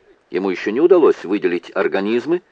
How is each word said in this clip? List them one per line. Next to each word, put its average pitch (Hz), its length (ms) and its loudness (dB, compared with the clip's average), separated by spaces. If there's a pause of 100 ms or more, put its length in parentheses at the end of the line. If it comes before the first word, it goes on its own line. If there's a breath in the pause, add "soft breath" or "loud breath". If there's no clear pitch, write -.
(320)
Ему 95 160 -4
еще 92 220 -6
не 117 100 -2
удалось 170 440 4
выделить 87 500 -4
организмы, 107 680 -2 (120)